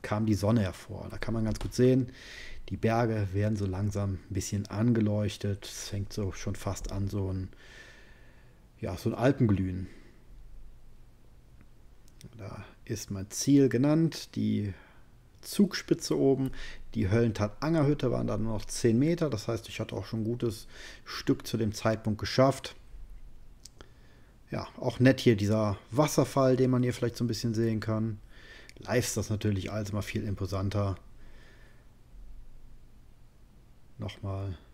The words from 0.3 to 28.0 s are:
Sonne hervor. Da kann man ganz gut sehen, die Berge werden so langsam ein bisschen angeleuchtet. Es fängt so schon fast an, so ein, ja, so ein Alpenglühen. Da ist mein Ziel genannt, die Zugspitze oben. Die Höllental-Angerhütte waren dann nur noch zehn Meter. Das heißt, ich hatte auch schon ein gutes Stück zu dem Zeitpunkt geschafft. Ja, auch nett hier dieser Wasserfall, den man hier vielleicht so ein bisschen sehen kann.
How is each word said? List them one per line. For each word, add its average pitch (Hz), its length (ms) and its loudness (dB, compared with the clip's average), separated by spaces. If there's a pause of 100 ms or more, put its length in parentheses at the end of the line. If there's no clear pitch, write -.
Sonne 104 260 4
hervor. 90 500 -6
Da - 60 -10
kann - 160 -4
man 113 120 0
ganz 107 140 -2
gut - 140 -6
sehen, 127 400 4 (560)
die 98 80 -4
Berge 113 560 2
werden 104 240 0
so 104 80 -2
langsam 98 500 -2
ein - 200 -10
bisschen 98 320 -2
angeleuchtet. 104 1000 0
Es - 240 -12
fängt 95 240 -6
so 98 200 -4
schon - 240 -6
fast - 360 -6
an, 98 160 -2
so 95 240 -2
ein, 92 160 -4 (1300)
ja, 92 180 -6
so - 100 -2
ein - 60 -2
Alpenglühen. 95 720 2 (2500)
Da 101 280 -12 (200)
ist - 260 -8
mein 95 200 -6
Ziel 139 380 6
genannt, 147 680 2
die 104 400 0 (640)
Zugspitze - 760 0
oben. 135 320 4 (440)
Die 104 160 0
Höllental-Angerhütte 123 1000 2
waren 120 160 0
dann 110 160 0
nur 113 120 0
noch 107 100 -4
zehn 117 340 2
Meter. 165 300 2
Das 113 180 -4
heißt, 113 220 -4
ich - 100 -10
hatte 110 160 -6
auch 101 120 -6
schon 113 160 -4
ein - 20 -2
gutes 117 420 -2 (380)
Stück - 420 0
zu 117 120 -2
dem 107 140 0
Zeitpunkt 110 460 0
geschafft. - 560 2 (1800)
Ja, - 180 -6 (100)
auch - 220 -2
nett 131 200 8
hier 117 160 8
dieser 104 420 2 (120)
Wasserfall, 131 680 4
den 127 140 4
man 127 120 4
hier 123 120 0
vielleicht 120 220 -2
so 120 80 0
ein 117 40 0
bisschen 113 240 -2
sehen 113 280 0
kann. 110 380 -2 (600)